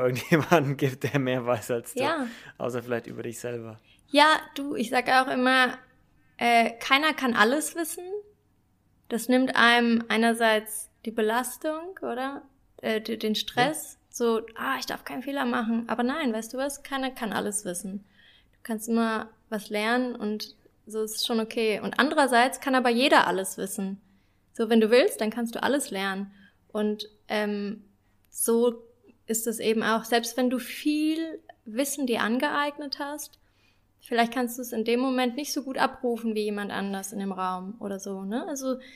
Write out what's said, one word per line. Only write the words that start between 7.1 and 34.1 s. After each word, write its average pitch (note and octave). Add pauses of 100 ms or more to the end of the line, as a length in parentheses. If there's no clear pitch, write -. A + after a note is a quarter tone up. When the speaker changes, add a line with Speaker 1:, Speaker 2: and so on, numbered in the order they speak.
Speaker 2:
kann C4
alles C4+
wissen. E4+ (1040)
Das A3+
nimmt B3+
einem A#3
einerseits A3+ (160)
die A3+
Belastung, B3+
oder? C4+ (380)
Äh, A3
d-, A3
den G#3+
Stress. -
Speaker 1:
Ja. -
Speaker 2:
So, A#3 (160)
ah, C4
ich B3
darf -
keinen C4+
Fehler C#4
machen. A#3
Aber A3+
nein, C4
weißt A3
du B3+
was? C#4+
Keiner C4
kann A#3
alles G3+
wissen. F#3+ (540)
Du -
kannst A3
immer A3+ (200)
was G#3+
lernen A#3
und G#3+ (320)
so A3
ist A3
es -
schon A3+
okay. A3
Und -
andererseits C4
kann C4+
aber B3
jeder A#3+
alles F#3
wissen. G3 (520)
So, A3+
wenn A3+
du G#3+
willst, C4+
dann A3
kannst A#3
du -
alles C#4
lernen. G3 (400)
Und, G#3+ (200)
ähm, G#3 (460)
so A#3 (440)
ist A3+
es A3+
eben A3
auch, A3+
selbst A#3
wenn B3+
du B3+
viel D#4 (240)
Wissen C4+
dir A#3
angeeignet C#4+
hast, D4 (640)
vielleicht A#3